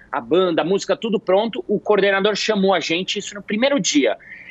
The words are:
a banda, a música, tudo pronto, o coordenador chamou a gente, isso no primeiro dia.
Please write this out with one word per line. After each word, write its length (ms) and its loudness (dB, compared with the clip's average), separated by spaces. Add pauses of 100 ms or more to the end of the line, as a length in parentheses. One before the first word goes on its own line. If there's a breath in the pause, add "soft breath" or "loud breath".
(120)
a 80 -4
banda, 420 2
a 40 -2
música, 300 0
tudo 240 -2
pronto, 480 0
o 120 0
coordenador 560 2
chamou 380 2
a 60 2
gente, 400 -4
isso 160 -12
no 80 -12
primeiro 360 0
dia. 380 2 (340 loud breath)